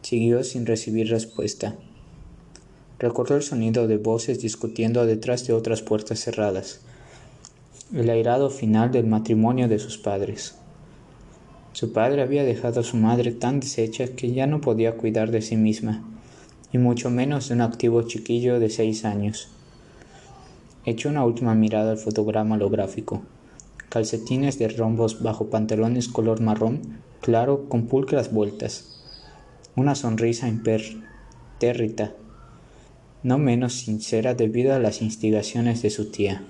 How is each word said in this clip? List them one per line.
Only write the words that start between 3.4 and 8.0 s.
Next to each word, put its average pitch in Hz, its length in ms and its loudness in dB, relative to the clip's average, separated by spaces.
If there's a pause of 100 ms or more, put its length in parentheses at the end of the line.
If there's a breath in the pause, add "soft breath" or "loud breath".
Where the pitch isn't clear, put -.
sonido 113 440 0
de 110 80 4
voces 113 460 -2
discutiendo 113 640 0
detrás 117 420 0
de 117 60 2
otras 113 280 0
puertas 107 380 -2
cerradas, 104 640 -4 (1120 loud breath)
el 117 140 2